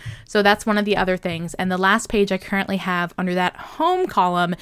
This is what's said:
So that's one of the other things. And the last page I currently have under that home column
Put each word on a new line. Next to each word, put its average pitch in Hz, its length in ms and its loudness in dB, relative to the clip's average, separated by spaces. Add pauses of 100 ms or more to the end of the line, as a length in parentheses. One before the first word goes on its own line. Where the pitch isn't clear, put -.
(260)
So 208 160 0
that's 208 240 4
one 208 120 2
of 208 60 0
the 196 120 0
other 185 200 0
things. 170 380 -6
And 185 160 -2
the 180 80 -2
last 196 300 2
page 202 220 2
I 190 80 0
currently 196 380 -2
have 175 400 -4
under 185 180 -2
that 180 220 -2
home 359 500 0
column 175 560 2